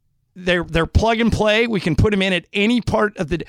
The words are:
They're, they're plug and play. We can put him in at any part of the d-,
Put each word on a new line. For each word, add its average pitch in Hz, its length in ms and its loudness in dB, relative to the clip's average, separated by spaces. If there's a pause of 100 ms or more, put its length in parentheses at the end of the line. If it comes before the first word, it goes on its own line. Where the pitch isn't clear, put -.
(360)
They're, 180 280 -2
they're 165 220 -2
plug 226 340 2
and 226 120 2
play. 214 340 2
We 208 140 -2
can 160 160 -2
put 214 180 2
him 190 80 0
in 190 100 0
at 175 200 -4
any 220 280 0
part 208 380 -2
of 160 100 -6
the 165 100 -4
d-, - 100 -10